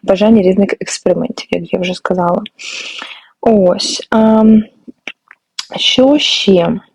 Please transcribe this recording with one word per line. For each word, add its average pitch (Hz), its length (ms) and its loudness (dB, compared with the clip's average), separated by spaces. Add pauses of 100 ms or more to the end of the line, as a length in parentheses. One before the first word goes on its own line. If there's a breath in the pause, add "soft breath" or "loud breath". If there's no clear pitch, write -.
бажання 208 380 2
різних 190 280 2 (100)
експериментів, - 720 -6
як 175 220 -6
я 185 60 -4
вже 180 140 -6
сказала. 180 500 -4 (960 loud breath)
Ось, 202 680 0
ам, 220 540 4 (1120)
що 269 420 2
ще? 175 640 0 (160)